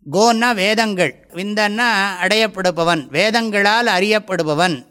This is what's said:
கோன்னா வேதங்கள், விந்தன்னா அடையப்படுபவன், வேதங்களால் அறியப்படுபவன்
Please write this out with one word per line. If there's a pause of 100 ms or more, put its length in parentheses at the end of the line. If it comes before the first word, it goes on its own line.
கோன்னா
வேதங்கள், (180)
விந்தன்னா (320)
அடையப்படுபவன்,
வேதங்களால்
அறியப்படுபவன் (140)